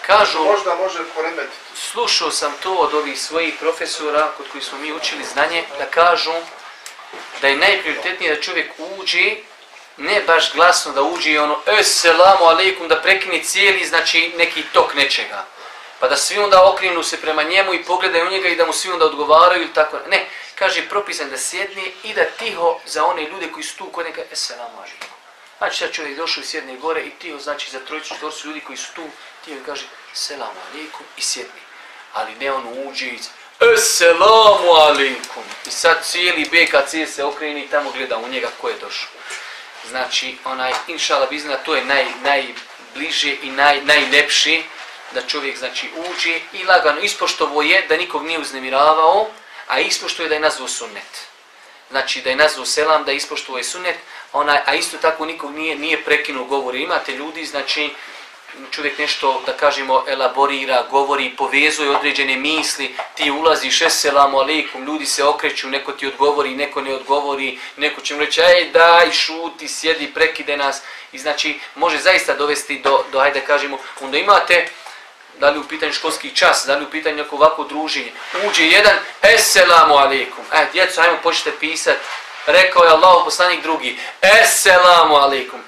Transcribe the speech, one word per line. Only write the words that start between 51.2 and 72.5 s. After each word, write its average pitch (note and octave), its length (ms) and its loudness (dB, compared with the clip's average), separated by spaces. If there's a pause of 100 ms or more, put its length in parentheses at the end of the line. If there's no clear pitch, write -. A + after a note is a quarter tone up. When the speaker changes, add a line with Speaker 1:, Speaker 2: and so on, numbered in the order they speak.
Speaker 1:
Znači, C3 320 -4
da C3 80 -4
je C3 60 0
nazvao D3 300 2
selam, D3+ 380 2
da C#3+ 80 -4
ispoštovo C#3 460 -6
je A#2+ 60 -6
sunnet, F3+ 340 -6 (360)
onaj, C#3+ 320 2
a C#3+ 100 0
isto E3+ 220 -6
tako D#3 280 0
nikog D#3 300 -10
nije, D#3 200 -6
nije D3+ 280 -4
prekinuo D3 420 -2
govor. C3 300 -4
Imate D#3 360 -4
ljudi, D#3 340 -10
znači, C#3+ 440 -4 (840)
čovjek C#3+ 260 -6
nešto, C#3 480 -2
da C3 80 -4
kažemo, C3+ 540 0
elaborira, C3+ 840 0
govori, C#3 480 0
povezuje C#3+ 580 0
određene C#3 400 -2
misli, C#3+ 600 -4 (200)
ti D3 160 -2
ulaziš, D#3 500 2
„Esselamu C#3+ 580 2
alaikum”, C3+ 460 -2
ljudi D3+ 200 -6
se C#3 180 -2
okreću, C#3+ 460 0
neko C#3 220 -6
ti C#3 160 -8
odgovori, C#3 480 0
neko C#3+ 260 -6
ne C3+ 140 -6
odgovori, C3+ 640 -4 (180)
neko D3 240 -4
će D3 120 -6
mu D3 60 -6
reći, D3+ 220 0
„Ej, F3 320 6
daj, E3+ 380 8
šuti, D#3+ 560 -4
sjedi, D3 460 -4
prekide D3 440 -2
nas.” C#3 240 -2 (300)
I C3 80 -16
znači, D3 400 -4 (160)
može D3+ 220 0
zaista E3 360 2
dovesti C#3+ 460 -4